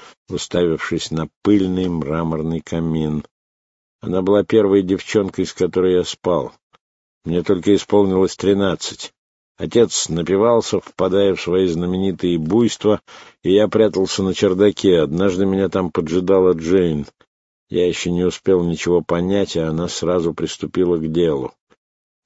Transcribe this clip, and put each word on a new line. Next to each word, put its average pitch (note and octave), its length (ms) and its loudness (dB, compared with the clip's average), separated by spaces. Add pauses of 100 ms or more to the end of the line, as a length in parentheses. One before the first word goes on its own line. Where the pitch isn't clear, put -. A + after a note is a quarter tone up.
(280)
уставившись E2+ 840 -4
на D#2+ 180 -4 (140)
пыльный F#2 440 2
мраморный D#2+ 760 -4
камин. D#2+ 640 -4 (760)
Она F#2 220 -4
была G2+ 200 2
первой G2+ 380 2
девчонкой, F#2+ 640 -2
с - 80 -10
которой F#2 400 0
я F2+ 100 2
спал. E2 480 -4 (760)
Мне E2+ 180 -2
только G2 320 2
исполнилось F#2+ 600 2
тринадцать. G2 800 -2 (440)
Отец F#2 520 0
напивался, G2 680 0
впадая F#2+ 560 0
в - 60 -8
свои F#2 260 0
знаменитые F2+ 720 -2
буйства, G#2 640 0 (420)
и F2+ 100 2
я G#2 140 4
прятался F#2+ 560 0
на F#2 100 0
чердаке. F#2+ 680 2
Однажды F2+ 460 0
меня F#2+ 240 0
там F2+ 220 -2
поджидала F2+ 640 2
Джейн. E2 520 0 (640)
Я F2+ 180 0
еще F2 240 -2
не F2 120 0
успел F2+ 400 2
ничего E2+ 380 0
понять, F#2 560 -2
а D#2+ 120 -2
она E2 180 -4
сразу E2+ 460 -2
приступила E2+ 640 -2
к D#2+ 140 -4
делу. D#2 420 -2 (720)